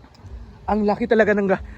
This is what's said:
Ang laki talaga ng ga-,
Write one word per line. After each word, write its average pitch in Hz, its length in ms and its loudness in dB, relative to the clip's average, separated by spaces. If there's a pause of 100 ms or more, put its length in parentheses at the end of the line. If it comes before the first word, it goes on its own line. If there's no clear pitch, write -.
(640)
Ang 208 240 0
laki 208 160 0
talaga 214 320 4
ng 202 80 0
ga-, 185 200 0 (140)